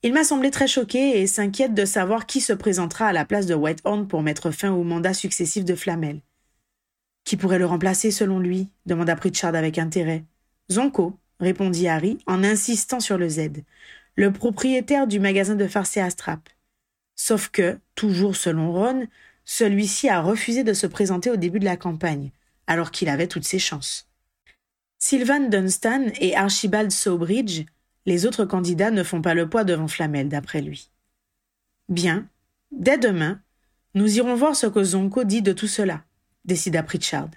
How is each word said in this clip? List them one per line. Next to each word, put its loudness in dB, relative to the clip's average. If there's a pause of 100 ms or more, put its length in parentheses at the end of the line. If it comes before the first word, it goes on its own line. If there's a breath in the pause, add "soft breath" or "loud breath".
Il 0
m'a 4
semblé 2
très 2
choqué 2
et 2
s'inquiète 0
de 2
savoir 0
qui -2
se 0
présentera 0
à 2
la 0
place 0
de 0
Whitehorn 0
pour -2
mettre -2
fin -2
au 0
mandat 0
successif -4
de 0
Flamel. -4 (1040)
Qui -2
pourrait 2
le 4
remplacer 2
selon 0
lui ? -2 (160)
demanda 0
Pritchard -2
avec 0
intérêt. -2 (480)
Zonko, 0 (220)
répondit 0
Harry 0
en 0
insistant 0
sur -2
le 0
Z, -2 (680 loud breath)
le 4
propriétaire 0
du 0
magasin 2
de 0
farces -2
et 0
Astrap. -6 (680)
Sauf 0
que, 0 (180)
toujours 0
selon 0
Ron, 0 (360 soft breath)
celui-ci 0
a 2
refusé 0
de 2
se -2
présenter 0
au 0
début 0
de 0
la 0
campagne, -4 (360)
alors 0
qu'il -2
avait 0
toutes -6
ses -2
chances. -6 (960 soft breath)
Sylvan 2
Dunstan 0 (160)
et 2
Archibald 0
Sawbridge, -2 (400)
les 2
autres 0
candidats 0
ne 0
font -4
pas 2
le 2
poids 2
devant 0
Flamel, -2
d'après -6
lui. « -12 (960)
Bien, 0 (420)
dès 2
demain, 0 (540)
nous 4
irons 2
voir 2
ce 0
que 2
Zonko 2
dit 2
de 2
tout -2
cela », -2 (400)
décida -2
Pritchard. -4